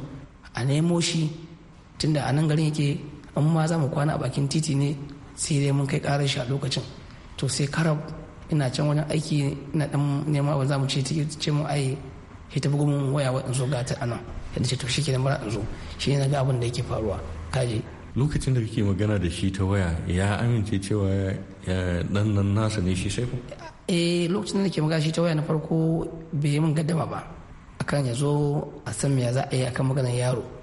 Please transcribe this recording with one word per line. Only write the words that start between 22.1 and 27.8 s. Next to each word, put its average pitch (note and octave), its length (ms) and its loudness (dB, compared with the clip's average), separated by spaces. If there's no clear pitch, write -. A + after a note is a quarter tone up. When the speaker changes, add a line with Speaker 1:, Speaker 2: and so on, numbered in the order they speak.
Speaker 2:
ɗan G#2 220 2
nan G2 200 2
nasa G#2+ 280 0
ne F2+ 120 2
shi F#2 140 -2
Saifu? B2 280 -2
Speaker 1:
Eh, E3+ 400 2
lokacin G3 300 0
da G3 60 2
nake F3 180 0
magana D#3+ 180 2
shi D3+ 100 2
ta E3 120 0
waya E3+ 120 2
na D3+ 80 2
farko D#3+ 640 0
bai D3 180 2
yi D3 100 4
min D#3 140 4
gaddama D#3 340 0
ba. - 160 -6